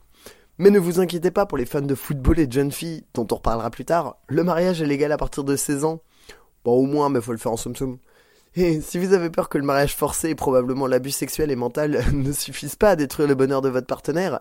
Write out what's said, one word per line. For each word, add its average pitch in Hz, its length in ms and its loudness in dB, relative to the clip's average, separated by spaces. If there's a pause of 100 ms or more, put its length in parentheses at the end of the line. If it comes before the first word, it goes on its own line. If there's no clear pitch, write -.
(580)
Mais 190 120 8
ne 202 80 8
vous 175 220 2
inquiétez 175 300 0
pas 202 160 2
pour 151 120 -4
les 123 80 -2
fans 151 140 -4
de 139 140 -2
football 143 440 0
et 156 80 4
de 117 60 -4
jeunes 139 200 2
filles, 160 320 -10 (100)
dont 113 180 -2
on 117 40 0
reparlera 117 340 -2
plus 120 140 -12
tard, 151 320 -2 (120)
le 160 160 0
mariage 175 380 0
est 156 40 0
légal 143 260 0
à 147 40 0
partir 135 260 -4
de 139 140 0
seize 143 280 -2
ans. 160 180 -2 (640)
Bon, 120 80 2
au 131 140 6
moins, 143 220 2
mais 135 120 0
faut 117 120 -6
le 113 60 -6
faire 113 140 -4
en 117 40 -2
soum-soum. 127 420 -6 (580)
Et 170 240 2
si - 180 -6
vous 185 140 -2
avez 175 180 4
peur - 180 -2
que 165 100 -2
le 139 60 -2
mariage 143 320 2
forcé - 340 -2
et 156 40 -2
probablement 127 540 0
l'abus 127 240 0
sexuel 147 380 -4
et 131 60 -2
mental 123 520 0
<laughs> - 40 2
ne 143 200 0
suffisent - 440 -8
pas 214 140 4
à 185 60 4
détruire 147 320 0
le 143 60 4
bonheur 135 280 2
de 135 60 2
votre 127 180 -2
partenaire, 151 540 -4